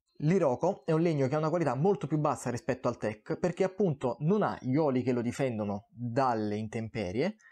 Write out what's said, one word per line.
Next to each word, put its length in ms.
L'iroko 680
è 80
un 80
legno 260
che 80
ha 40
una 100
qualità 260
molto 320
più 100
bassa 320
rispetto 380
al 100
teak 440
perché 240
appunto 560
non 220
ha 180
gli 160
oli 260
che 80
lo 100
difendono 720
dalle 640
intemperie 800